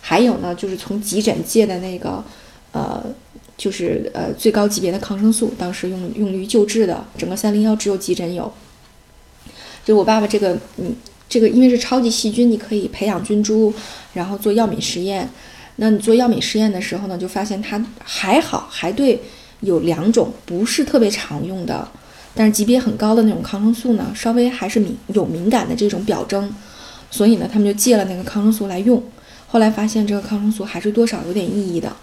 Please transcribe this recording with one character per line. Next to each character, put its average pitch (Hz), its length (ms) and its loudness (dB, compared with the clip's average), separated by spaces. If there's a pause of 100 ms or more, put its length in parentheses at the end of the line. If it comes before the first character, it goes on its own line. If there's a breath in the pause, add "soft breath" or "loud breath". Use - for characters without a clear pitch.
还 240 200 2
有 233 180 4
呢， 180 160 -4
就 175 120 -8
是 190 100 -6
从 196 260 -6
急 202 180 -2
诊 208 240 0
借 220 220 4
的 185 140 -4
那 185 180 -8
个， 190 260 -8 (480 loud breath)
呃， - 320 -6 (540)
就 202 120 -2
是， 170 440 -4
呃， - 200 -6
最 - 160 2
高 208 160 2
级 208 140 -2
别 180 120 -2
的 196 80 -4
抗 196 180 -6
生 214 120 4
素， 226 280 0
当 180 160 -6
时 185 160 -6
用， 185 240 -8
用 208 180 -2
于 190 140 -4
救 220 180 4
治 214 220 0
的， - 180 -4 (140)
整 170 100 -6
个 185 80 -6
三 208 160 0
零 208 100 2
幺 214 120 4
只 214 140 -2
有 196 80 0
急 185 180 -2
诊 175 180 -6
有。 175 180 -8 (1300 loud breath)
就 214 120 4
我 196 80 4
爸 220 160 4
爸 208 60 0
这 208 120 0
个， 196 180 0 (200)
嗯， 180 180 -6 (340)
这 233 120 2
个 220 80 6
因 240 120 4
为 254 80 8
是 247 80 4
超 254 240 0
级 233 80 2
细 226 220 -2
菌， 240 180 4
你 226 80 4
可 - 180 -6
以 202 140 -2
培 - 180 -6
养 190 180 -2
菌 208 180 2
株， 214 320 2 (400 loud breath)
然 175 120 -6
后 196 120 -8
做 208 140 0
药 220 140 4
敏 156 140 -4
实 - 200 -6
验。 190 280 -4 (480 loud breath)
那 220 140 2
你 208 80 4
做 220 160 4
药 247 140 6
敏 220 120 2
实 - 180 -2
验 214 120 2
的 185 100 -4
时 180 160 -6
候 196 120 -6
呢， 180 100 -6
就 180 80 -6
发 196 180 -4
现 208 160 -6
它 208 240 -4 (180)
还 208 380 0
好， - 300 -6
还 - 220 -6
对 262 280 2 (400 loud breath)
有 180 200 0
两 165 320 0
种 190 200 2 (140)
不 175 180 -2
是 269 200 0
特 285 140 2
别 214 120 4
常 147 340 -6
用 180 220 -8
的， - 200 -6 (480 loud breath)
但 220 120 4
是 214 60 6
级 214 120 0
别 240 140 4
很 220 180 0
高 214 180 2
的 233 100 6
那 214 80 4
种 170 100 -4
抗 - 180 -6
生 220 140 4
素 233 200 0
呢， - 200 -4
稍 226 180 -2
微 240 160 4
还 247 200 -6
是 - 120 0
敏-， 190 160 0 (160)
有 196 140 2
敏 170 240 -2
感 226 180 0
的 247 60 -2
这 214 140 0
种 202 160 -4
表 214 200 -2
征， 202 280 -4 (580 loud breath)
所 - 160 2
以 226 100 8
呢， - 160 -4
他 214 60 0
们 208 80 4
就 202 60 2
借 233 240 4
了 196 80 2
那 190 120 -6
个 180 60 -8
抗 202 200 -4
生 220 100 4
素 214 160 -2
来 185 100 -6
用。 226 240 4 (480 loud breath)
后 240 80 2
来 220 120 6
发 214 160 -2
现 214 200 0
这 208 80 -2
个 202 60 -2
抗 208 200 -4
生 208 120 2
素 208 100 -4
还 196 160 -8
是 208 140 -2
多 233 140 4
少 220 200 -4
有 175 60 -6
点 190 120 -2
意 185 300 -2
义 165 60 0
的。 - 220 -8